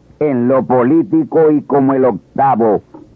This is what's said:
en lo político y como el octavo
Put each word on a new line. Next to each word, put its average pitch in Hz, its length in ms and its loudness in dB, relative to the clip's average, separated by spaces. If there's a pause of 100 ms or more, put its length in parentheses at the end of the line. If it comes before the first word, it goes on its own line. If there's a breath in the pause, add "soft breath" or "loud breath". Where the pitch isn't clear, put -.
(180)
en 127 300 -2
lo 131 160 0
político 151 840 0
y 147 120 0
como 135 300 0
el 131 120 0
octavo 113 760 0 (360)